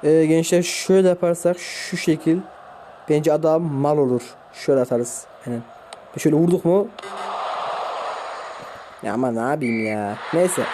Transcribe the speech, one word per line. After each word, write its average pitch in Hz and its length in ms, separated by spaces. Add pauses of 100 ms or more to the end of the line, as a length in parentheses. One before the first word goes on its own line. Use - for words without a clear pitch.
Ee, 156 220
gençler, 165 360
şöyle 190 460
yaparsak 175 500
şu - 380
şekil. 160 420 (720)
Bence 151 240
adam 156 300
mal 147 360
olur. 123 240 (300)
Şöyle 135 280
atarız. 120 460 (200)
Aynen. 120 160 (560)
Şöyle 151 180
vurduk 170 280
mu? 196 240 (2250)
Ya 104 120
ama 127 160
ne 113 100
yapayım 120 460
ya. 107 300 (160)
Neyse. 175 300 (120)